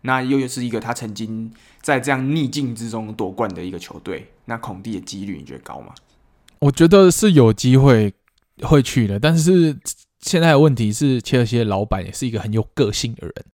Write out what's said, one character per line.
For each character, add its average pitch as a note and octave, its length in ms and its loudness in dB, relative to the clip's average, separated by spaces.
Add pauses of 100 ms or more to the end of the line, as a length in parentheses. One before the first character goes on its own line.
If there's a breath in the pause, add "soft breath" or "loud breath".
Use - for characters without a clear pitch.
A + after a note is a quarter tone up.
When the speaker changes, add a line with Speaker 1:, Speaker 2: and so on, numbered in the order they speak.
Speaker 1:
那 C3 200 -2
又 C3 260 -2
是 B2+ 160 -8
一 A#2+ 60 -6
个 A2+ 100 -4
他 A#2+ 140 -8
曾 A2 220 -10
经 A2 360 -10 (300 soft breath)
在 C3+ 180 0
这 C3+ 120 -4
样 C3+ 240 -2
逆 D3 120 -2
境 B2 280 -6
之 A#2 140 -10
中 A2 240 -8
夺 G2+ 180 -6
冠 G#2 200 -4
的 F2 120 -12
一 F2+ 80 -8
个 F2 80 -10
球 - 200 -18
队， - 320 -12 (140)
那 A#2 120 -10
孔 G2 260 -14
蒂 A2 100 -10
的 F#2 80 -8
几 G2 240 -14
率 F#2+ 120 -10
你 C2+ 60 -18
觉 C2+ 100 -20
得 C2 80 -18
高 - 200 -18
吗？ G1+ 120 -20 (680)
Speaker 2:
我 C#3+ 120 2
觉 E3 160 4
得 F#3+ 220 8
是 G#3 220 2
有 B2 200 8
机 B2+ 260 2
会 A#2 360 4 (480)
会 C3+ 220 4
去 A#2 240 0
的， G2+ 120 -4
但 D#3 180 2
是 E3 400 2 (420)
现 E3+ 220 -2
在 E3 80 4
的 C#3+ 100 6
问 D3+ 140 6
题 A2 180 -2
是， C3 300 0
切 - 180 0
尔 A#2 60 2
西 A#2 140 -2
的 A#2 40 0
老 G2+ 220 -2
板 F#2+ 180 -6
也 - 80 -12
是 - 160 -8
一 A2+ 40 -6
个 A2 80 -6
很 G#2+ 120 -8
有 G#2+ 120 -2 (100)
个 G#2+ 180 0
性 A#2 240 -6
的 - 120 -16
人 - 180 -16 (100)